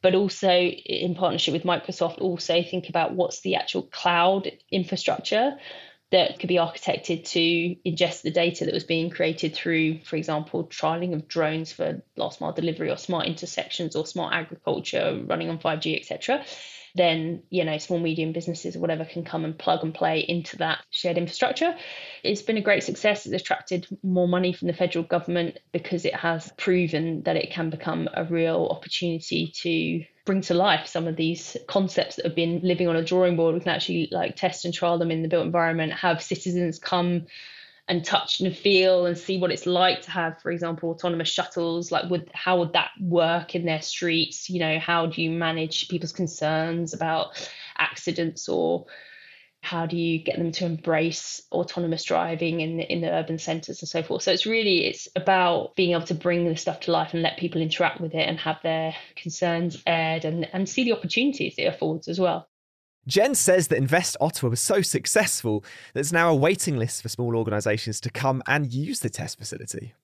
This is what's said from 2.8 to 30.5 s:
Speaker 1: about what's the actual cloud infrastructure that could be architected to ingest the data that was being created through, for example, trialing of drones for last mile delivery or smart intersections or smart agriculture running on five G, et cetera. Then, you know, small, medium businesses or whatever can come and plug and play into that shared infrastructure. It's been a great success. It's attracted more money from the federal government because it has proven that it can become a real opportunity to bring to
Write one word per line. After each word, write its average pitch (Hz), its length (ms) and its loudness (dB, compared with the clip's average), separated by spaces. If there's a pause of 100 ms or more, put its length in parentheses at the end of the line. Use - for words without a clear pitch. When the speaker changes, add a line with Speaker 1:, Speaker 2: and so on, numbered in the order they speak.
Speaker 1:
about 170 260 0
what's - 260 -2
the 185 140 0
actual - 280 -2
cloud 180 680 2 (180)
infrastructure 208 880 0 (540)
that - 260 6
could - 120 -6
be 175 80 6
architected - 680 -2
to 170 500 2 (140)
ingest 165 320 0
the - 80 -2
data 170 360 2
that - 100 -2
was - 80 -2
being 165 260 0
created 160 460 -2
through, 160 460 2
for - 140 -8
example, 156 500 -2
trialing 170 500 -2
of 156 120 -6
drones 160 440 0
for 160 320 -4 (120)
last - 240 -4
mile 160 140 -4
delivery 160 380 -2
or - 60 -2
smart 165 280 -2
intersections 165 680 -6
or 156 100 -2
smart 165 300 -4
agriculture - 920 -2
running 165 240 -2
on 165 80 -4
five 160 220 0
G, 156 200 -2
et - 60 -12
cetera. - 400 -2 (500)
Then, 165 540 2
you 175 160 0
know, 156 140 -2
small, 175 180 -2
medium 160 360 0
businesses 170 420 -6
or 170 40 -8
whatever 165 240 -2
can 165 220 -8
come 160 200 -4
and 160 120 -6
plug 165 260 0
and 160 120 -4
play 160 240 2
into 170 380 -4
that 160 340 -2
shared 175 260 -2
infrastructure. 269 580 0 (460)
It's 208 220 0
been 226 140 0
a 208 40 0
great 202 220 4
success. 208 420 0
It's - 80 -4
attracted - 540 -2 (160)
more 180 240 4
money 180 260 2
from 175 140 -4
the 170 80 0
federal 170 280 0
government 175 540 0 (140)
because 175 340 -4
it - 80 0
has 165 420 -2
proven 165 680 2
that 165 120 2
it - 140 0
can 165 220 -4
become 165 420 -4
a 170 120 -2
real 165 440 2
opportunity 165 840 -4
to 165 480 -2 (220)
bring 196 160 2
to 180 120 0